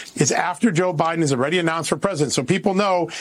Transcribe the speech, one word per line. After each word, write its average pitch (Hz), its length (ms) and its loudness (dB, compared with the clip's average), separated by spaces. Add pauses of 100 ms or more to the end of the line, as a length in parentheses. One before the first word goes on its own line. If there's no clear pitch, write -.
(140)
is - 180 0
after - 380 0
Joe 180 240 2
Biden 165 300 0
is 139 100 2
already 139 240 0
announced 165 320 -2
for 165 80 0
president. 151 360 0
So 139 100 -2
people 190 320 0
know 185 340 2 (120)